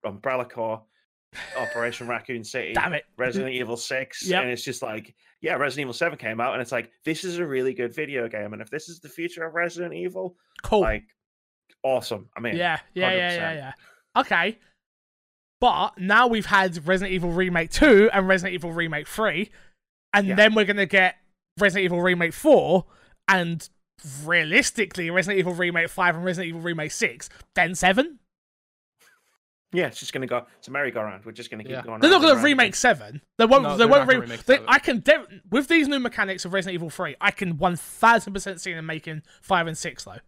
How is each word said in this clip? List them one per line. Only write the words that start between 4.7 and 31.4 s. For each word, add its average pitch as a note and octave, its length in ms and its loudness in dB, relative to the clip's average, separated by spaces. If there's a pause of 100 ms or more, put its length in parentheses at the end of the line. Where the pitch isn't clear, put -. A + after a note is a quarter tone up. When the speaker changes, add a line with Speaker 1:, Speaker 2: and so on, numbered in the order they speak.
Speaker 1:
like, A2 320 -12 (260)
yeah, E3 140 -4
Resident C#3 300 -4
Evil B2 100 -10
seven E3 240 -4
came A2+ 200 -8
out, B2 140 -2
and A#2+ 80 -4
it's A#2+ 120 -8
like, A#2+ 180 -6 (160)
this D#3 180 -6
is F3 140 -6
a F3 80 -4
really C3 260 -2
good A#2+ 220 -6
video C#3 340 -6
game, G#2+ 240 -8
and G#2 80 -12
if A2 80 -16
this D#3 220 -12
is E3 100 -20
the D3+ 80 -20
future E3 380 -10
of D#3+ 80 -12
Resident E3+ 400 -6
Evil, F3+ 420 -8 (260)
Speaker 2:
Cool. G#3+ 180 2
Speaker 1:
like, A2 240 -2 (800)
awesome. A#2+ 540 -4
I - 40 -12
mean, A#2 160 -4
Speaker 2:
Yeah, E3+ 220 -2 (160)
yeah, F#3 160 -2
yeah, F#3 60 0
yeah, F3+ 60 0
Speaker 1:
hundred F3 180 -2
percent. D#3 340 -8 (400)
Speaker 2:
yeah. A#3+ 60 2
Okay. G3+ 380 -2 (1000)
But F#3 380 0
now G#3 280 4
we've A3+ 200 0
had F#3 400 0
Resident F#3 280 0
Evil F3 180 -2
Remake F3 380 0
two A3 420 8
and F#3+ 140 2
Resident F#3 280 0
Evil E3+ 180 -8
Remake E3 340 -4
three, G#3 440 -2 (640)
and G3+ 140 2
Speaker 1:
Yeah. G3 60 0
Speaker 2:
then G#3+ 200 6
we're G#3+ 100 4
gonna G3+ 220 0
get F#3 300 2 (420)
Resident G3 260 2
Evil F3 180 0
Remake F3 300 0
four, F#3 540 4 (420)
and E3+ 400 0 (560)
realistically, E3+ 880 0
Resident F#3 280 0
Evil F3+ 160 0
Remake E3+ 360 -2
five F3 260 0
and F3 80 -8
Resident F3+ 240 -4
Evil E3 140 -10
Remake D#3+ 280 -6
six, D3 380 -6 (260)
then F3 200 0
seven? A3+ 440 2 (1500)
Speaker 1:
Yeah, F3 140 -2
it's A#2 140 -10
just - 120 -12
gonna C3 140 -6
go, A#2+ 200 -4 (120)
it's - 80 -20
a - 60 -18
merry-go-round. A2+ 520 -6
We're A2+ 80 -16
just A#2 180 -18